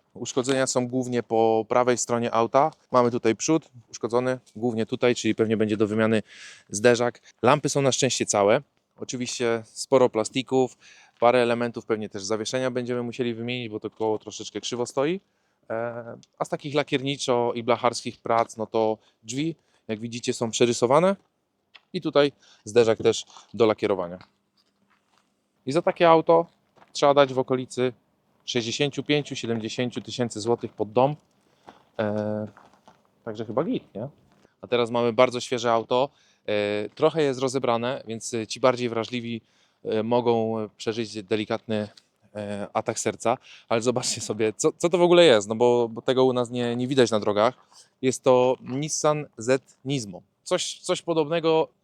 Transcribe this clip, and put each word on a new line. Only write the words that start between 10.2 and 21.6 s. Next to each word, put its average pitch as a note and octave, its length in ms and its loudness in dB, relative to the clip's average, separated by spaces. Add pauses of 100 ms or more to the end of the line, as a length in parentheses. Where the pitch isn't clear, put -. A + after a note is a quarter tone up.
parę A#2+ 180 6
elementów A#2 480 -2
pewnie G#2+ 220 -4
też G2 140 -12
zawieszenia A2 480 -4
będziemy B2 320 -6
musieli A#2+ 320 -6
wymienić, A#2+ 340 -8
bo G#2+ 120 -8
to G#2 100 -10
koło A2 280 -2
troszeczkę - 420 -12
krzywo A#2+ 260 -6
stoi. D#3 340 -4 (500)
E, A#2 460 -8 (220)
a D3 60 -6
z - 40 -6
takich D3+ 260 -8
lakierniczo- C3+ 800 0
i A#2 80 -6
blacharskich A#2+ 580 -2
prac, A#2 360 0
no A2 100 -6
to A2 320 0 (240)
drzwi, C#3 340 -6 (320)
jak A2 120 -6
widzicie, A#2+ 320 -6
są A#2+ 180 -6
przerysowane C3 680 2 (760)